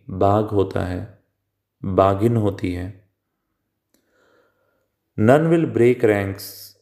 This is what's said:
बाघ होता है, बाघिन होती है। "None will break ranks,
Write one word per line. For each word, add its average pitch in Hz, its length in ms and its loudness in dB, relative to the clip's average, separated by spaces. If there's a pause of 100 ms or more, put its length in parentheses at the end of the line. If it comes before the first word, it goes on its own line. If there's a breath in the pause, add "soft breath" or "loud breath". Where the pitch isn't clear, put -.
(100)
बाघ 101 340 0
होता 98 420 -4
है, 90 160 -8 (800)
बाघिन 98 540 0
होती 95 360 -4
है। 90 140 -8 (2250)
"None 135 300 4
will 165 240 2
break 120 320 2
ranks, 101 420 -2 (360)